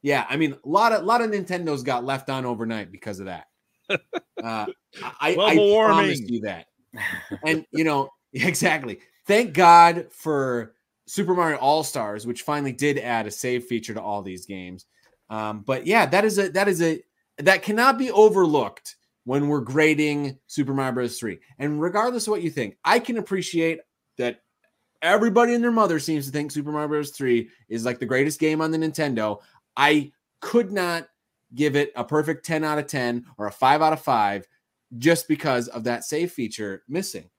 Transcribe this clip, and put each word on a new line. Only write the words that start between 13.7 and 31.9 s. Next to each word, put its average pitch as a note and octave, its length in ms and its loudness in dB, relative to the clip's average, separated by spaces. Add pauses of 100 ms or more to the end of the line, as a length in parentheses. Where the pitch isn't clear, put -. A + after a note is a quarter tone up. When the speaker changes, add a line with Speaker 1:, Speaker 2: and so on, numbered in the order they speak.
Speaker 1:
to G#2 80 -8
all G2+ 220 -6
these F#2 240 -12
games. F#2 400 -14 (420)
Um, G#2+ 320 -8
but B2+ 260 -4
yeah, G3+ 200 2
that F#3 180 2
is G3+ 140 0
a, F#3+ 100 0
that F#3+ 200 0
is F3 120 -2
a, E3 220 0 (340)
that F3+ 260 2
cannot A#3 360 2
be B3+ 120 -2
overlooked F#3 840 4 (280)
when C#3+ 240 0
we're D3 120 0
grading D3 840 0
Super C#3 280 -4
Mario C3 180 -2
Bros. A#2+ 260 -4
three. G2+ 220 -8 (180)
And D3 220 -4
regardless G#3+ 460 -2
of G#3+ 60 -6
what F3+ 100 -2
you D#3+ 80 -4
think, A#2+ 340 -6
I G#3+ 140 2
can A#3 200 -4
appreciate E3 600 -4 (380)
that B2 240 -4 (600)
everybody A3 520 4
and A#3 80 0
their A#3+ 80 2
mother G3+ 280 2
seems C#3+ 280 -4
to C3+ 60 -12
think D3 180 -4
Super D3 220 -6
Mario D3+ 160 -4
Bros. D3 220 -4
three A#2+ 380 0 (200)
is, A2+ 160 -6
like, B2 140 -4
the B2+ 80 -6
greatest C#3 340 0
game D#3 200 0
on D#3+ 100 -2
the D#3+ 80 -2
Nintendo. C#3 640 -2 (360)
I C#3+ 360 4 (280)
could G#3+ 320 0
not F3 360 -2 (460)
give C#3+ 220 0
it D3 200 0